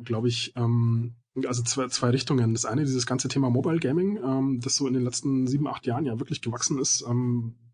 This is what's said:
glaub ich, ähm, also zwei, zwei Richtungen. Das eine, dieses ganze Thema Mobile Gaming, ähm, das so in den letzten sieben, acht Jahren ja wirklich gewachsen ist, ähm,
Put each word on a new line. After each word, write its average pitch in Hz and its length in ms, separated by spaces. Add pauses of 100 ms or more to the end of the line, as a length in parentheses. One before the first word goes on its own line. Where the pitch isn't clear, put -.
glaub 117 220
ich, 120 300
ähm, 117 580 (320)
also 120 180
zwei, 127 240
zwei 123 220
Richtungen. 127 440
Das 117 120
eine, 123 180
dieses 131 220
ganze 127 200
Thema 135 240
Mobile 160 300
Gaming, 180 420
ähm, 131 380
das 127 160
so 143 100
in 123 80
den 127 80
letzten 127 460
sieben, 143 180
acht 127 200
Jahren 143 200
ja 117 140
wirklich - 200
gewachsen 123 380
ist, - 300
ähm, 120 480 (180)